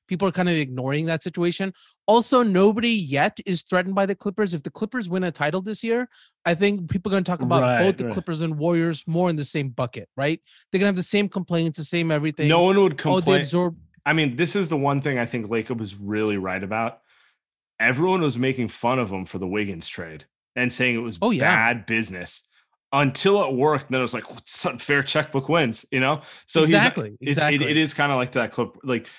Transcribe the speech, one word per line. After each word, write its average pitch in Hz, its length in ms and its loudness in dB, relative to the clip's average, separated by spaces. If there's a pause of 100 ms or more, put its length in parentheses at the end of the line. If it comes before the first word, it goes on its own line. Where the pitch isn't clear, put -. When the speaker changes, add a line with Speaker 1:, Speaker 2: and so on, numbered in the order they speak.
Speaker 1:
people 185 180 -2
are 180 60 0
kind 180 160 0
of 170 80 2
ignoring 135 520 -2
that 165 140 -2
situation. 175 520 -4 (340)
Also, 240 360 6
nobody 208 480 4
yet 165 540 0
is 180 180 -2
threatened 185 300 -2
by 196 120 2
the 190 100 -2
Clippers. 196 380 -4
If 151 100 -6
the 147 80 -12
Clippers 214 380 -6
win 185 160 -2
a 170 80 -2
title 156 280 -2
this 208 220 -6
year, 233 240 -2 (380)
I 170 100 2
think 196 340 0
people 190 220 -4
are 196 40 2
gonna 190 100 0
talk 180 160 -4
about 165 200 2
Speaker 2:
Right, 123 180 2
Speaker 1:
both 190 180 2
the - 80 -4
Speaker 2:
right. 226 80 -4
Speaker 1:
Clippers 175 280 -4
and 160 160 -2
Warriors 165 480 0
more 175 240 2
in 165 60 0
the 147 80 -2
same 139 240 -2
bucket, 120 480 -6
right? 147 260 -2 (300)
They're 185 80 2
gonna 202 80 4
have 196 80 2
the 180 80 -2
same 208 240 2
complaints, 170 500 -2
the 160 60 -6
same 165 260 0
everything. 151 380 0
Speaker 2:
No 170 160 6
one 196 160 6
would 185 140 4 (120)
Speaker 1:
Oh, 180 140 2
they - 20 0
Speaker 2:
complain. 180 200 4
Speaker 1:
absorb 170 340 0 (300)
Speaker 2:
I 143 60 2
mean, 151 240 2
this 170 220 0
is 185 100 0
the 156 80 0
one 139 240 0
thing 139 180 -2
I 120 60 0
think 113 240 -6
Lacob 113 320 -4
is 101 160 -8
really 104 400 -2
right 92 260 -4
about. 110 380 -4 (800)
Everyone 151 400 2
was 139 180 0
making 131 300 -2
fun 123 320 -2
of 107 100 -2
him 95 160 -6
for 101 120 -10
the 92 100 -6
Wiggins 98 400 -4
trade 80 380 -12 (320)
and 123 160 0
saying 127 220 0
it - 20 -2
was 113 240 -8
Speaker 1:
Oh, 233 100 2
yeah. 151 120 0
Speaker 2:
bad 110 420 2
business 98 600 -6 (500)
until 170 480 2
it 135 120 -2
worked. 139 300 2
And 127 100 -4
then 131 60 0
it - 20 0
was 120 100 -4
like, 117 160 -8
"What's - 380 -6
unfair 139 340 0
checkbook 139 480 -2
wins," 151 400 0
you 135 100 -2
know? 143 220 0 (240)
So 165 160 2
Speaker 1:
Exactly, 160 580 2
Speaker 2:
he's, 139 180 -4
it, 156 40 0
Speaker 1:
exactly. 147 140 2
Speaker 2:
it, 143 160 0
it 151 60 0
is 160 140 2
kinda 143 240 0
like 127 180 -2
that 113 180 -2
clip. - 320 -4
Like, 123 240 -4 (120)